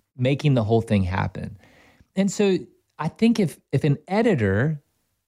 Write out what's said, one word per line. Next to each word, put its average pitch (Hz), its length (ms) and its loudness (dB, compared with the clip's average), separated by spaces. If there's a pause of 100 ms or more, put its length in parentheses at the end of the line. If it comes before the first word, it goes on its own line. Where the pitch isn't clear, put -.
(180)
making 139 360 0
the 123 100 2
whole 113 180 2
thing 104 220 0
happen. 98 540 -6 (580)
And 196 160 0
so 196 260 0 (400)
I 156 100 -6
think 226 320 2
if, 160 200 -2 (120)
if 139 120 0
an 143 140 2 (100)
editor 151 720 0 (460)